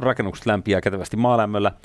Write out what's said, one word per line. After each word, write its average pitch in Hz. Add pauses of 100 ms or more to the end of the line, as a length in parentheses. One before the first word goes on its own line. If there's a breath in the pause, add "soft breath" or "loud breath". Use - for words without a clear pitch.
rakennukset 123
lämpiää 101
kätevästi 95
maalämmöllä. 107 (120)